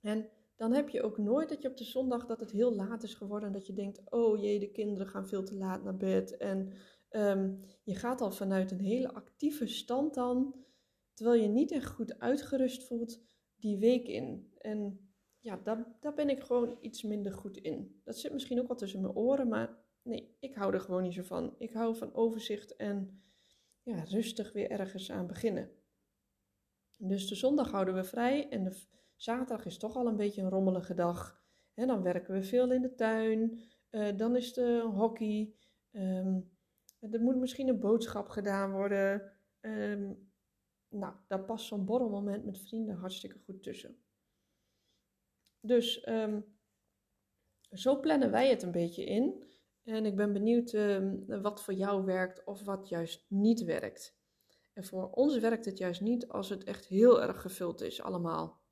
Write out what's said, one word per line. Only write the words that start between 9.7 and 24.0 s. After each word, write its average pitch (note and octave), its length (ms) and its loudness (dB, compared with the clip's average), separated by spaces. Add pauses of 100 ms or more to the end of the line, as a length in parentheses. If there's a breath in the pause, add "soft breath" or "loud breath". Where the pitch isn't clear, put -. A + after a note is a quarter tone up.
dan, B3+ 420 2 (580 loud breath)
terwijl A#3 280 6
je G#3+ 60 4
niet A#3 240 4
echt C#4 160 -2
goed - 320 -8
uitgerust C4 640 0
voelt A#3 380 -6 (340 soft breath)
die G#3 220 -2
week A#3+ 300 6
in. - 500 -8
En G#3 520 -6 (300)
ja, G3 240 -8
daar, A3+ 360 -4
daar D4 140 -6
ben D4 160 2
ik C4+ 100 2
gewoon A#3+ 420 0
iets - 220 -10
minder G#3 300 -2
goed - 240 -12
in. - 460 -8
Dat - 140 -10
zit - 160 -8
misschien B3+ 260 -2
ook B3 80 -2
wel A#3+ 100 -4
tussen G3 240 -6
mijn F#3+ 140 -2
oren, B3+ 320 2
maar A3+ 380 -2 (200)
nee, - 340 -8
ik C4+ 160 -12
hou G3 180 0
er F#3 80 2
gewoon F#3 220 -2
niet F3 100 -2
zo F3+ 80 -6
van. F3 360 -6
Ik A3+ 160 -10
hou A3+ 220 0
van A3+ 180 -8
overzicht A3 640 -2
en, G3+ 480 -6 (580 loud breath)
ja, F#3+ 220 -6